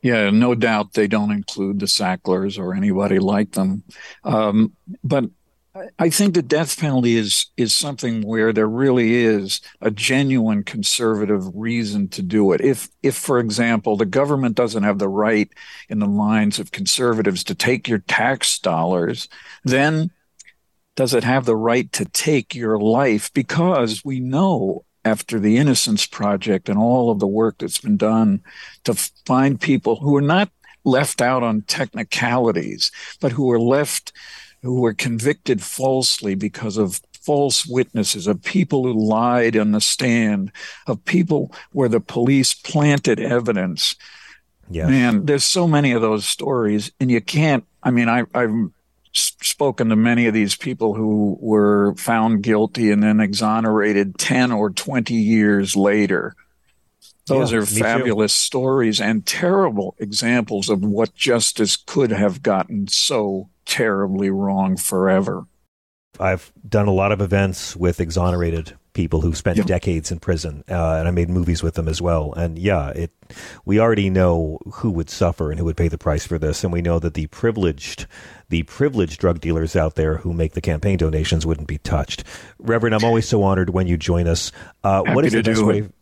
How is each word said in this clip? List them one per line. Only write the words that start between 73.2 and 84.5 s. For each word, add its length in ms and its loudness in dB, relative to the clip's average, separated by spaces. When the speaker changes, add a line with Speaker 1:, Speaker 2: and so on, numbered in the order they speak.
Speaker 2:
we 140 2
already 320 2
know 480 2
who 180 -4
would 180 -4
suffer 400 -2
and 80 -6
who 80 -2
would 120 -4
pay 100 2
the 100 -4
price 300 -2
for 100 -4
this. 260 -2
And 80 0
we 120 -2
know 160 2
that 160 -4
the 120 -4
privileged, 800 -4
the 140 0
privileged 560 -2
drug 220 2
dealers 340 -2
out 200 0
there 220 0
who 160 -6
make 200 -2
the 80 -6
campaign 360 -2
donations 500 0
wouldn't 200 -4
be 120 -8
touched. 440 -4
Reverend, 340 0
I'm 100 2
always 240 2
so 140 2
honored 300 2
when 160 0
you 100 2
join 300 0
us. 240 -2